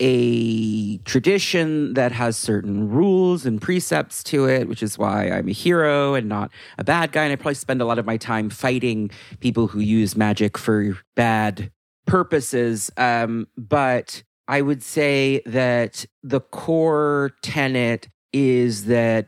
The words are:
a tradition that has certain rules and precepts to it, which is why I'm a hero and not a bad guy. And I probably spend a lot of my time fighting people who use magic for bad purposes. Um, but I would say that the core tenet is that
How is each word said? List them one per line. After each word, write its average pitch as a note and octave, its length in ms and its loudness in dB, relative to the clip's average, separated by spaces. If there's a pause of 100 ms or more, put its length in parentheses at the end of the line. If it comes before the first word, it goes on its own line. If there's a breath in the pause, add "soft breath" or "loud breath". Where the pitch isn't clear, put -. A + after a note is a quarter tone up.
a A2+ 960 0
tradition D#3 960 0
that B2 180 2
has A#2 240 -2
certain G2+ 540 -2
rules F3+ 560 2
and A2 140 0
precepts F3 640 -2
to C#3 220 2
it, C3 220 2
which - 140 -6
is G#2+ 160 -6
why G2+ 320 0
I'm F#2 180 -2
a F#2+ 40 -2
hero C#3+ 640 2
and A#2 140 -2
not G#2 220 -4 (280 loud breath)
a A2 60 -6
bad D#3+ 280 0
guy. D#3 120 0
And D3 80 0
I C#3 40 -2
probably C#3+ 180 -4
spend C3 260 -4
a A#2+ 40 0
lot A#2 140 0
of G#2+ 80 -4
my A2+ 100 0
time A2 340 -4
fighting A#2+ 600 -2 (300 loud breath)
people A#2 280 2
who G#2 120 -4
use G#2+ 360 2
magic G#2+ 420 2
for G#2 400 0 (180)
bad G#2+ 540 0 (360)
purposes. B2+ 920 0
Um, A#2 600 0
but B2+ 680 -2 (240)
I C#3+ 140 0
would C#3 220 -2
say C#3 640 0
that A#2+ 580 0 (180)
the C#3 180 -2
core D3+ 920 0 (100)
tenet B2+ 680 -2 (240)
is B2 540 2
that A2+ 420 2